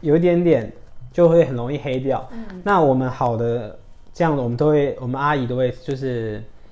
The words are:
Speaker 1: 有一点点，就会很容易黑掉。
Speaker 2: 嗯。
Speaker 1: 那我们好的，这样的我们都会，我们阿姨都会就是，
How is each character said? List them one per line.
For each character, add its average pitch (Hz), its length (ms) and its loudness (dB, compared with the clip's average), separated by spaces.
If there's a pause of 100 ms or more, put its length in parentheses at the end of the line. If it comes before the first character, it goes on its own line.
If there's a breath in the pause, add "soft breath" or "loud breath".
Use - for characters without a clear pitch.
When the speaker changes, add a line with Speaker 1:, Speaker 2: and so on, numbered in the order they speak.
Speaker 1:
有 151 160 2
一 - 20 6
点 175 240 4
点， 135 300 2 (400)
就 170 160 4
会 165 160 6
很 131 100 -6
容 120 160 -4
易 147 60 -4
黑 131 220 -4
掉。 131 340 -2
Speaker 2:
嗯。 208 320 -12
Speaker 1:
那 196 160 4
我 143 140 6
们 131 160 0
好 120 260 -2
的， 117 420 -4 (360)
这 175 100 0
样 156 100 2
的 139 80 -2
我 120 60 -2
们 120 80 -2
都 151 120 2
会， 143 320 2
我 127 60 -8
们 131 140 -4
阿 147 160 2
姨 127 100 -2
都 123 80 -4
会 127 160 0 (120)
就 139 120 -6
是， 117 480 -6 (300 soft breath)